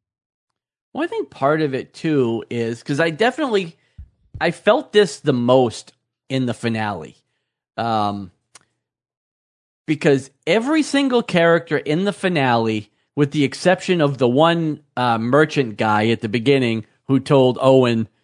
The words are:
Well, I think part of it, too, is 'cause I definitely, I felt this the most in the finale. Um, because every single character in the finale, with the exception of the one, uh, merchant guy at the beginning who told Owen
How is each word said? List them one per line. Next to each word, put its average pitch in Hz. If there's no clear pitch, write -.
Well, 285
I -
think 440
part 151
of 139
it, -
too, 123
is 117
'cause 143
I 165
definitely, 214
I 170
felt 240
this 208
the 143
most 127
in 131
the 117
finale. 104
Um, 104
because 143
every 240
single 262
character 170
in 156
the 202
finale, 117
with 143
the 147
exception 185
of 143
the 127
one, 156
uh, 123
merchant 127
guy 107
at 113
the 113
beginning 113
who 135
told 131
Owen 127